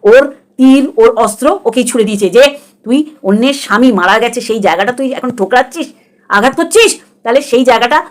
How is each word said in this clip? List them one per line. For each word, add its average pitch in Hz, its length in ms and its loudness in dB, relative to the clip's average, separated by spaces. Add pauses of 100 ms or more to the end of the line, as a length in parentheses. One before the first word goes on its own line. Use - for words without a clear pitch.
ওর 262 320 4 (220)
তীর, 262 400 2
ওর 226 200 2
অস্ত্র 240 480 -2
ওকেই 247 180 -2
ছুড়ে 240 220 -2
দিয়েছে 202 240 -4
যে, 277 280 2 (260)
"তুই 277 400 -4
অন্যের 220 300 0
স্বামী 247 380 0
মারা 190 280 2
গেছে, 240 220 -4
সেই 226 180 -6
জায়গাটা 180 320 -2
তুই 262 220 -6
এখন 247 180 -8
ঠোকরাচ্ছিস, 254 560 -2 (420)
আঘাত 220 260 0
করছিস, 370 440 0 (240)
তাহলে 247 180 0
সেই 254 220 -2
জায়গাটা 240 480 0